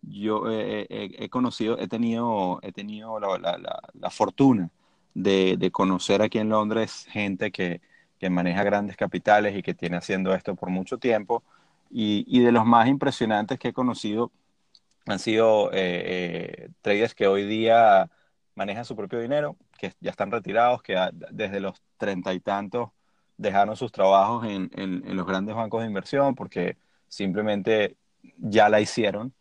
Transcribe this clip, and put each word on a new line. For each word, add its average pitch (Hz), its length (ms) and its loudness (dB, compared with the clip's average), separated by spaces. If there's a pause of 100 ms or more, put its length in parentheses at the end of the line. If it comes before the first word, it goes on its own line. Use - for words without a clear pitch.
yo, 104 480 -4
eh, 107 320 -4
eh, - 80 -12
eh, 104 280 -10
he 110 100 -10
conocido, 117 500 -2
he 98 100 -4
tenido, 113 720 -2
he 95 100 -12
tenido 107 480 -10
la, 98 180 -2
la, 87 200 -6
la, - 220 -10 (120)
la - 180 -10
fortuna 107 600 2 (440)
de, 95 440 2
de 92 120 0
conocer 98 520 0
aquí 107 160 0
en 107 100 -2
Londres 107 640 -2
gente 104 420 -4
que, 87 280 -4 (380)
que 95 120 -2
maneja 90 340 0
grandes 101 320 2
capitales 104 600 2
y 95 60 -6
que 90 120 -4
tiene 87 240 -4
haciendo 95 360 0
esto 95 200 -4
por 90 160 -8
mucho 92 280 -4
tiempo. 113 440 0 (480)
Y, 104 360 -2
y 127 160 4
de 120 100 6
los 117 120 4
más 117 240 6
impresionantes 123 680 0
que - 100 -6
he 113 40 -6
conocido 117 600 -4 (760)
han 101 120 -4
sido, 110 540 4
eh, 90 960 -4
eh, - 20 -20 (140)
traders 107 320 0
que 107 120 0
hoy 98 200 2
día 110 640 6 (440)
manejan 101 300 -6
su 123 120 -10
propio 107 240 -6
dinero, 147 360 -4 (220)
que - 220 -10
ya - 100 -6
están 98 200 -4
retirados, 117 520 0
que 98 140 -4
a-, 92 140 0 (200)
desde 101 300 -6
los 95 200 -8 (160)
treinta 95 380 -4
y 92 60 -6
tantos 104 500 -4 (460)
dejaron 101 400 2
sus 95 160 -6
trabajos 101 540 4
en, 98 280 -6
en, 95 320 -6
en 95 100 -6
los 92 100 -4
grandes 98 300 -4
bancos 113 260 -4
de 113 60 -6
inversión 131 460 0
porque - 420 -6 (320)
simplemente 104 880 0 (420)
ya 107 300 4
la 107 120 6
hicieron 107 600 -2